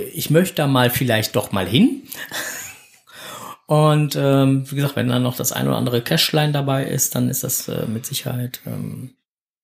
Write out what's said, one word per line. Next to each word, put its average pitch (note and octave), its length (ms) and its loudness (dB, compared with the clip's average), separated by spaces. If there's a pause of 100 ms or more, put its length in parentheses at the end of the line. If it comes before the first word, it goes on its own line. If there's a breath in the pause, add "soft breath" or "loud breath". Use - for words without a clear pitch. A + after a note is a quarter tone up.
(140)
ich D3+ 160 -8
möchte F3 260 4
da D3 120 0
mal B2+ 220 4
vielleicht A2+ 460 0
doch - 160 -2
mal F#2+ 160 0
hin. F3+ 400 4
<laughs> - 1600 -14
Und, D3+ 500 4
ähm, C3+ 520 4
wie C#3 60 -8
gesagt, C#3+ 220 -2
wenn A#2 100 0
dann B2 160 2
noch B2 140 -2
das - 160 -2
ein C3 140 -2
oder C3 100 2
andere A#2+ 240 0
Cashline D3+ 500 0
dabei C3+ 340 0
ist, - 300 -2
dann B2 140 0
ist B2+ 160 -6
das, - 240 -6
äh, - 180 -4
mit A2+ 180 -6
Sicherheit, B2 600 -6
ähm, A2+ 460 -10 (520)